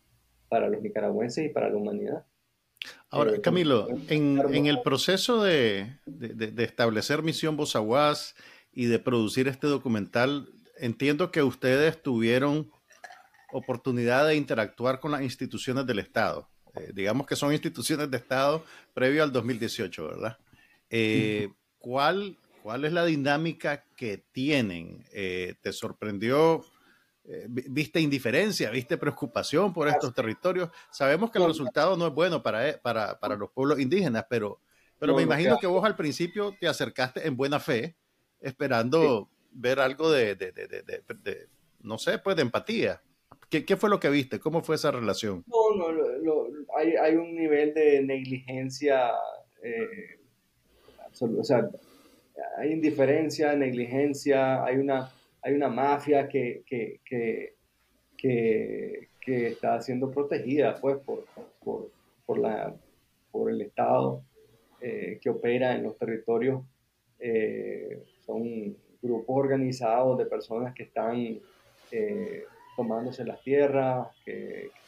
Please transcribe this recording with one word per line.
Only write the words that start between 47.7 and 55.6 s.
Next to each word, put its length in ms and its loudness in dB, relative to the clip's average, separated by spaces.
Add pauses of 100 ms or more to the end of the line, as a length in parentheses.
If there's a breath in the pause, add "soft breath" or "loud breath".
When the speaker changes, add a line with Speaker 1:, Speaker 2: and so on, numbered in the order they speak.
Speaker 1:
de 300 6
negligencia, 1080 0 (520)
eh, 560 -8 (880)
absolu-, 320 -4
o 40 -2
sea, 260 4 (880 soft breath)
hay 140 -2
indiferencia, 840 2
negligencia, 1080 0
hay 140 0
una, 340 0 (300 soft breath)
hay 120 -2
una 160 2